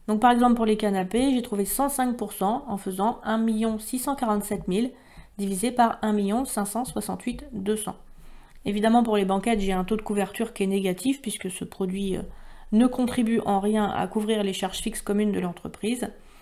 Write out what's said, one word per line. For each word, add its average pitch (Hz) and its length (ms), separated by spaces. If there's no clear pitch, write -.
Donc 214 140
par 247 80
exemple 240 240
pour 233 140
les 214 100
canapés, 214 560
j'ai 247 80
trouvé 202 240
cent 277 240
cinq 254 260
pour 208 160
cent 220 360
en 202 100
faisant 196 460
un 220 160
million 220 400
six 254 180
cent 269 180
quarante-sept 208 520
mille 226 240
divisé 196 320
par 240 320
un 214 100
million 208 320
cinq 208 200
cent 233 200
soixante-huit 214 580
deux 208 220
cents. 190 220
Évidemment 220 360
pour 226 160
les 196 80
banquettes, 196 360
j'ai 196 120
un 185 100
taux 180 140
de 180 60
couverture 202 500
qui - 80
est 196 60
négatif 196 560
puisque 196 260
ce - 140
produit, 190 540
euh, - 40
ne 226 140
contribue 247 600
en 196 120
rien 208 260
à - 200
couvrir 214 380
les 190 100
charges 180 240
fixes - 240
communes 208 300
de 190 80
l'entreprise. 185 720